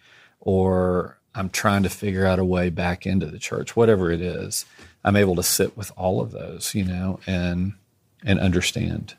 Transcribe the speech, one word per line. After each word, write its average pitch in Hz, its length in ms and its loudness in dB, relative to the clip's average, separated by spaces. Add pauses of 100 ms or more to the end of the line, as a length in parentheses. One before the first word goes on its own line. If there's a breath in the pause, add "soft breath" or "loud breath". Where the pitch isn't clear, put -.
(400 soft breath)
or, 92 800 2 (160)
"I'm 95 160 -6
trying 101 340 2
to 90 60 2
figure 95 360 -2
out 92 140 4
a 95 60 2
way 90 240 2
back 87 360 -4
into 92 200 0
the 78 140 -12
church," - 360 -6
whatever 104 360 4
it 85 100 -2
is, 90 440 -6 (380 loud breath)
I'm 101 120 4
able 98 200 6
to 90 80 0
sit - 340 0
with 101 180 -12
all 92 260 -2
of 113 100 -6
those, - 420 -10
you 104 120 0
know, 92 420 -4
and, 90 460 -2 (500)
and - 160 2
understand. 87 800 -2